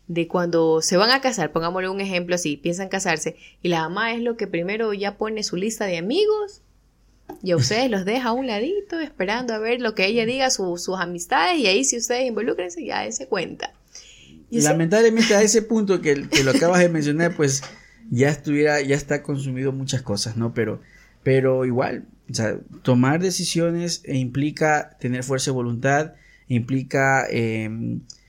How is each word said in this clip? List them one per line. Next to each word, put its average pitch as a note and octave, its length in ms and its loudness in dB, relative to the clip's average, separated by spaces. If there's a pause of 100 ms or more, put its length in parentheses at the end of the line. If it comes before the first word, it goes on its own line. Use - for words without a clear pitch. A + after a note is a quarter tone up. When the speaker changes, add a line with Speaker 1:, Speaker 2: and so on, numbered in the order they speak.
Speaker 1:
de E3 200 -2
cuando E3 540 2
se F3 160 2
van G#3+ 120 4
a C4 120 4
casar, A3 320 0
pongámosle F3 360 -2
un G3 120 -4
ejemplo F3+ 340 -2
así, D#3 220 -2
piensan F3+ 320 -4
casarse, E3 480 -4 (260)
y F3 60 0
la E3 140 2
mamá G#3 300 -4
es A#3 80 -4
lo A#3 160 -2
que G#3+ 80 -4
primero G3 480 -2
ya G3+ 240 -4
pone G#3+ 240 -4
su G#3 140 -6
lista G#3+ 300 -4
de F3+ 120 -2
amigos, G4+ 640 0 (800)
y F#3 100 -2
a E3+ 60 4
ustedes A3 320 2
los G3 160 -2
deja A#3+ 240 -2
a A3+ 40 0
un C4 120 -2
ladito, E4 540 -4
esperando A#3 540 -4
a G#3+ 40 -4
ver A#3 240 -2
lo A3 140 -2
que F#3+ 100 2
ella A3+ 220 2
diga, C4 240 0
su, F#3 260 -2
sus F#3 220 -6
amistades, B3 600 0
y A#3+ 80 2
ahí G3 180 4
si A#3+ 120 0
ustedes A#3+ 300 -2
involúcrense, G3+ 580 -4
ya - 160 -4
dense A3+ 260 -8
cuenta. - 460 -6 (800)
Y A#3 80 0
eso D3 100 4
Speaker 2:
Lamentablemente G#3+ 640 4
a G3+ 80 6
ese G#3+ 220 4
punto G3+ 380 0
que, C#3 280 0
que D3 140 4
lo C3+ 80 4
acabas E3+ 300 4
de F3 80 6
mencionar, D#3+ 460 0
pues, C#3 280 0 (480)
ya C3 180 4
estuviera, D3 520 2
ya C#3 140 2
está D3 280 -2
consumido C3+ 480 -2
muchas C3+ 320 -4
cosas, G#2 340 -4
¿no? A#2 160 0
Pero, G#2+ 280 -2 (420)
pero C3 420 4
igual, B2 400 -2 (240)
o - 60 -10
sea, G#2+ 240 -2 (240)
tomar C3 380 4
decisiones, E3+ 840 -2
eh, C#3+ 140 -4
implica D3 840 0
tener B2+ 240 -4
fuerza C3+ 280 -2
de C3 40 0
voluntad, C3+ 580 0 (340)
implica, C3 840 0
em, A2+ 720 -2 (280)